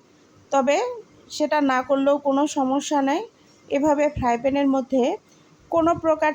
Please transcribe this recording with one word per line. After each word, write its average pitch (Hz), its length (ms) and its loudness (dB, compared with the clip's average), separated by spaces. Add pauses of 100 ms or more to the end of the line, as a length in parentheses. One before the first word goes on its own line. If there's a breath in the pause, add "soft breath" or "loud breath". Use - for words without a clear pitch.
(520 soft breath)
তবে 277 240 2 (540)
সেটা 302 280 -2 (120)
না 254 120 0
করলেও 277 340 2 (100)
কোনো 277 160 2 (140)
সমস্যা 285 460 -2
নাই। 285 180 0 (480 soft breath)
এভাবে 285 420 2
ফ্রাই 247 280 -2
প্যানের 277 300 0
মধ্যে 262 360 0 (640 soft breath)
কোনো 330 280 2
প্রকার 311 360 0